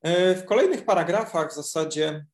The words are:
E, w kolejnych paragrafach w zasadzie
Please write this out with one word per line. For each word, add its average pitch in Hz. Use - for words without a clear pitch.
E, 180
w 185
kolejnych 294
paragrafach 170
w -
zasadzie 156